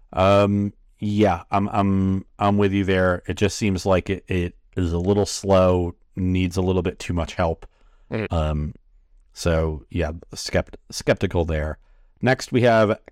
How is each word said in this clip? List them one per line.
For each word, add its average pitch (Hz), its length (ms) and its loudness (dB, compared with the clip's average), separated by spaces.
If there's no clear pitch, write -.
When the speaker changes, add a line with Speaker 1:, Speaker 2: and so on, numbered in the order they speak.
Speaker 1:
Um, 101 600 2
yeah, 104 500 2
I'm, 101 180 0
I'm, 98 560 0
I'm 101 200 2
with 101 140 2
you 98 120 0
there. 92 420 2
It 90 80 -6
just 98 220 -2
seems 98 280 -2
like 95 260 2
it, 92 180 -6
it 87 260 -4
is 87 160 0
a 85 60 -2
little 98 280 2
slow, 92 680 2
needs 92 400 0
a 95 60 0
little 92 200 0
bit 90 160 -4
too - 140 -8
much - 220 -4
help. 82 320 -4
Speaker 2:
Mm. 107 220 -6
Speaker 1:
Um, 76 420 -2
so 80 580 -2
yeah, 80 220 -4
skept-, - 420 -6
skeptical 95 540 -2
there. 78 340 -4
Next, 127 300 -2
we 127 100 2
have 110 360 4